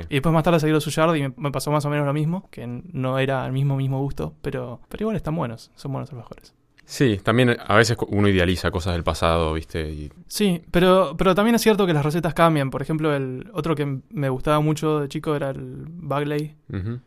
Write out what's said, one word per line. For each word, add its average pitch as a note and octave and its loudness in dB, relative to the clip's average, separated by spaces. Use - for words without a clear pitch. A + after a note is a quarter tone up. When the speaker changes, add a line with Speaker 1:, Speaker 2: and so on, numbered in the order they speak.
Speaker 1:
Y D3+ -6
después D3+ 2
más D#3+ 4
tarde E3+ 4
salió D#3 2
el D3+ 4
Sullard D#3+ 2
y D3 0
me, C3+ -4
me D3 -4
pasó C#3+ -4
más D3 2
o D3 -2
menos D3 0
lo C#3+ 0
mismo, E3 -2
que C3+ -14
n-, A#2+ -10
no C3 -2
era C3 0
el B2+ -6
mismo, C#3 0
mismo C3+ -2
gusto, D3+ -4
pero, B2+ -8
pero - -10
igual G#3+ -2
están D#3 -4
buenos, B2 -8
son C#3 -10
buenos B2+ -8
alfajores. - -18
Speaker 2:
Sí, A2 2
también A#2+ 4
a G2+ 2
veces A2+ 6
cu-, - -2
uno G#2 2
idealiza F2+ 2
cosas F2+ -4
del E2 -4
pasado, E2 2
¿viste? D#2+ -6
Y D2+ -10
Speaker 1:
Sí, F#3 0
pero, F3+ 4
pero F#3+ 4
también A3+ 4
es A3 4
cierto G#3 4
que F3 2
las D3 2
recetas D#3 0
cambian. D#3 4
Por C3 -6
ejemplo, D#3 0
el C3+ -6
otro E3 -2
que C#3+ -2
m-, C3+ -2
me C#3 -4
gustaba D3+ 0
mucho D3+ 0
de C#3 -4
chico D3+ -4
era C#3 -4
el C3+ -12
Bagley, D3+ -4
Speaker 2:
Ujú. G#2+ -6